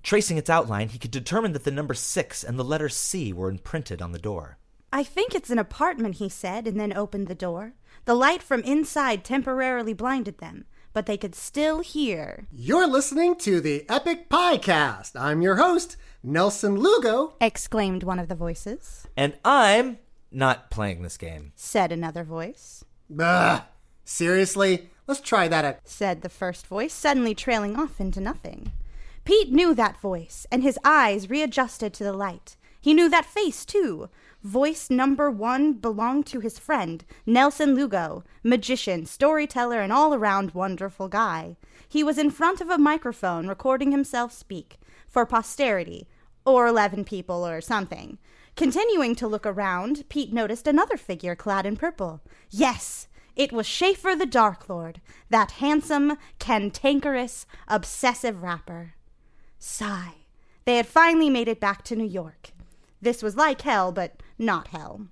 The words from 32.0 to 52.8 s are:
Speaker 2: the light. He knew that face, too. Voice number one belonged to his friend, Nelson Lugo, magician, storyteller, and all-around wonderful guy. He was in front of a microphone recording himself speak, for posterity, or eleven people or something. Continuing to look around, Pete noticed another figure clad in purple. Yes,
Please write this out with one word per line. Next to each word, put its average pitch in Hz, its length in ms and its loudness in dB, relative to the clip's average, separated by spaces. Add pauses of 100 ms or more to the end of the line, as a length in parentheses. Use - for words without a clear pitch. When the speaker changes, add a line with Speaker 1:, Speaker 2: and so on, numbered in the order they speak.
Speaker 2:
the 202 80 -2
light. 190 440 -8 (240)
He 302 140 6
knew 339 140 8
that 320 180 4
face, - 380 -4
too. 254 440 -2 (340)
Voice 269 480 0
number 269 400 4
one 254 420 2
belonged 233 540 -2
to 247 140 -8
his 220 180 -6
friend, 180 440 -2 (220)
Nelson 277 500 6
Lugo, 185 500 -2 (180)
magician, 214 640 0
storyteller, 262 760 2
and 190 100 -2
all-around 214 600 4
wonderful 190 560 -6
guy. 175 480 -2 (320)
He 302 160 2
was 294 140 2
in 294 120 4
front 349 300 0
of 339 80 -8
a 359 80 2
microphone 240 680 2
recording 262 460 0
himself 254 420 -2
speak, - 440 -16 (300)
for 240 160 2
posterity, 220 840 -2 (380)
or 247 220 8
eleven 202 400 2
people 175 400 -6
or 165 160 -6
something. - 560 -6 (380)
Continuing 320 580 2
to 240 120 -4
look 214 200 -4
around, 202 640 -4
Pete 269 240 -4
noticed 226 320 -2
another 320 320 2
figure 175 360 -8
clad 196 300 -2
in 202 140 -4
purple. 185 420 -6 (300)
Yes, - 580 -2 (260)